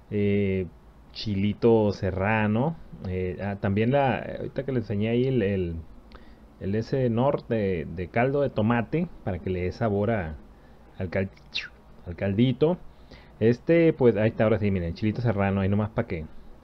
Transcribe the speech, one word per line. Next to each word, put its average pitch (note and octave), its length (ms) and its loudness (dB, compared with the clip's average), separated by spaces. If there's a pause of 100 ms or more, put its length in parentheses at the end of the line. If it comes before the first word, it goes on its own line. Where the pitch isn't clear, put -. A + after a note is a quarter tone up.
(100)
eh, G2+ 560 0 (460)
chilito G#2 800 2
serrano. G#2+ 840 0 (320)
Eh, F#2 340 -4
ah, G2+ 180 -4
también G#2+ 320 0
la, C3+ 260 2 (200)
ahorita - 260 -6
que C#3 80 -4
le B2+ 60 0
enseñé G#2+ 300 -2
ahí B2 180 2
el, B2+ 160 0
el, F#2 340 -2 (840)
el G2 140 -4
ese B2 360 0
norte B2 440 0
de, F#2+ 300 0
de E2+ 240 -8
caldo C3+ 340 0
de C3 80 0
tomate A#2+ 580 0 (140)
para F#2 160 -4
que F#2 120 -4
le F2+ 120 -2
dé F2+ 100 -2
sabor G#2 400 0
a, E2 240 -4 (640)
al F#2 120 -4
cal-, G2 200 -2 (760)
al F2 100 -10
caldito. B2 640 2 (640)
Este, D#3+ 520 4
pues, A#2+ 240 4
ahí G#2+ 120 2
está, A2 160 0
ahora G#2+ 140 4
sí, G#2 120 0
miren, E2+ 240 -2
chilito G#2+ 260 -2
serrano, G2 400 0
ahí F#2+ 80 0
nomás G#2 220 0
pa' A#2 160 -2
que D#2+ 200 -6 (380)